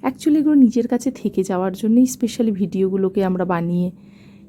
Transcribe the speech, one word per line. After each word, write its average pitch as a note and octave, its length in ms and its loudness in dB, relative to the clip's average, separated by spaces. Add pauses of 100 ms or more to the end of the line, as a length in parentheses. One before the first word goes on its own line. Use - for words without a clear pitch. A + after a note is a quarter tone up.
Actually, D4 360 -2
এগুলো D4+ 160 2
নিজের B3 340 4
কাছে B3 220 -2
থেকে G3+ 320 -4
যাওয়ার F#3 300 -2
জন্যই A3+ 340 2
স্পেশালি A3+ 440 -2
ভিডিওগুলোকে F#3+ 760 -2
আমরা F#3 200 -2
বানিয়ে F3 460 -2 (580)